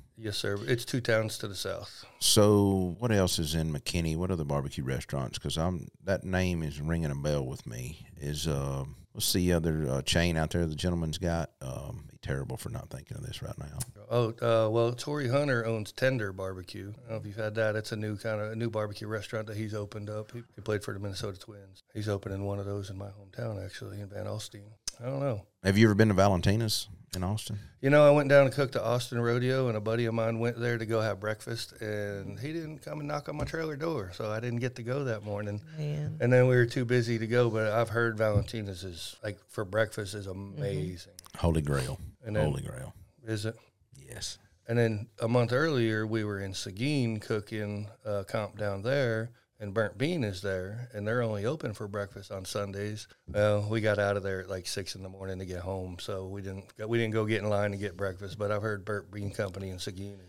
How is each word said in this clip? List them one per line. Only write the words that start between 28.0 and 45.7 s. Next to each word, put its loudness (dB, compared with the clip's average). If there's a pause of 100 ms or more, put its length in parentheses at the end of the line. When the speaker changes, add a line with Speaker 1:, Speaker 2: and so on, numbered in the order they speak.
Speaker 1:
I 12
went 6
down 10
and 2
cooked 0
the 0
Austin 0
Rodeo, 2
and 0
a -2
buddy 0
of 0
mine 0
went 0
there 0
to -4
go 2
have 0
breakfast, -6
and -6
he -6
didn't -8
come -10
and -6
knock -4
on -8
my -2
trailer -4
door, -4
so -4
I -2
didn't -4
get -2
to -10
go -2
that -2
morning. -4 (160)
Speaker 3:
Man. -4
Speaker 1:
And 4
then 10
we 6
were 8
too 0
busy 4
to 0
go, 4
but 2
I've 2
heard 2
Valentina's 0
is, -10
like, -6
for -4
breakfast 0
is -8
Speaker 3:
Mm-hmm. -10
Speaker 1:
amazing. -4 (240)
Speaker 2:
Holy 4
Grail. -2 (240)
Speaker 1:
And -6
then 4
Speaker 2:
Holy 0
Grail. -10 (320)
Speaker 1:
Is -4
it? -4 (520)
Speaker 2:
Yes. -10 (300)
Speaker 1:
And 0
then 2 (120)
a 0
month 4
earlier, 2